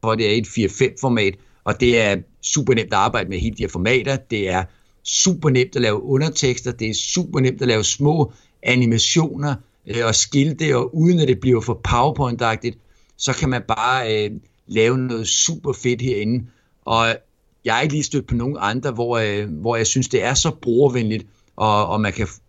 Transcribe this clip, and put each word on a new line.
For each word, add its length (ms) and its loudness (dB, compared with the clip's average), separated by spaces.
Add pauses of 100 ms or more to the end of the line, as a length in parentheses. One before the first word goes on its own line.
for, 100 0
at 60 2
det 160 2
er 40 2
et 100 -2
fire 220 0
fem 320 0
format, 340 2 (280)
og 160 -2
det 200 4
er 180 2 (240)
super 320 0
nemt 200 0
at 60 2
arbejde 300 0
med 100 -6
hele 180 -4
de 60 -6
her 40 -4
formater. 480 0
Det 340 -4
er 140 0 (400)
super 460 0
nemt 260 2
at 60 0
lave 220 0
undertekster, 680 0
det 180 -4
er 40 -6
super 460 -4
nemt 220 0
at 60 0
lave 160 2
små 480 0 (320)
animationer, 920 2 (320)
øh, 180 -2
og 100 2
skilte, 600 0
og 180 -2
uden 240 4
at 80 2
det 120 2
bliver 220 2
for 260 -4
PowerPoint-agtigt, 880 0 (400)
så 160 -2
kan 160 -2
man 180 -2
bare, 580 0
øh, 60 -6 (360)
lave 300 4
noget 300 -2
super 460 -2
fedt 280 -2
herinde. 440 -2 (400)
Og 300 0 (500)
jeg 120 2
er 40 2
ikke 120 0
lige 100 -2
stødt 240 -4
på 80 -2
nogen 240 -2
andre, 320 -2
hvor, 260 -2
øh, 320 -2
hvor 260 -4
jeg 120 0
synes, 200 0
det 160 0
er 100 0
så 180 0 (100)
brugervenligt, 640 2 (300)
og, 320 2
og 140 -2
man 120 0
kan 140 -4 (220)